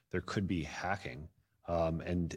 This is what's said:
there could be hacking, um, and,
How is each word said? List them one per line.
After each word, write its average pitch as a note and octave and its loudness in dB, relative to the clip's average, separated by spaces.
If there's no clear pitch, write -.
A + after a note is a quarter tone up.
there F#2 0
could G2 0
be F2 2
hacking, D2+ -4
um, E2 4
and, F2 0